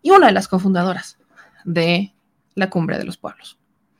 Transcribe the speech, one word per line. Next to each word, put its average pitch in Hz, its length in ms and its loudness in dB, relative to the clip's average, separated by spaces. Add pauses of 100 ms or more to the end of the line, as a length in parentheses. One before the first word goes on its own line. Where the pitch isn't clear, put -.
y 302 100 0
una 370 160 8
de 202 60 4
las 196 140 -2
cofundadoras 185 680 -4 (460)
de 175 500 -2 (420)
la 190 140 -4
Cumbre 170 280 -4
de - 60 -8
los - 140 -12
Pueblos. - 400 -20 (420)